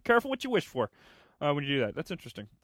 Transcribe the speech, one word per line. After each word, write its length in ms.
careful 280
what 120
you 80
wish 160
for, 240
uh, 120
when 120
you 100
do 60
that. 140
That's 160
interesting 380